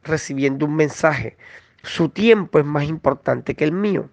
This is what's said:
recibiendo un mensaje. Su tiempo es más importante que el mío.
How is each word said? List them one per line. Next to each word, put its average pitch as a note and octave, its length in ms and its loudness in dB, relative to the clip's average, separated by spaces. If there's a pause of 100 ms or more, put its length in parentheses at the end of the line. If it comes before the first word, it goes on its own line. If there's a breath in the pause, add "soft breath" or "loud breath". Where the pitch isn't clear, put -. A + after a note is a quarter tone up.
recibiendo C#3 640 -2
un D3 100 -2
mensaje. D3 600 0 (460 loud breath)
Su - 260 -2
tiempo G#3 480 2
es D3 80 4
más D3 200 -2
importante C3+ 680 -2
que D3+ 100 -2
el D3+ 80 2
mío. F#3 420 -2